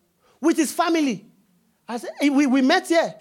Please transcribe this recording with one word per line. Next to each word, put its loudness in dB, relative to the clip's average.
with 0
his 0
family. -2
I -8
said, -12
we, 2
we 2
met 2
here. 0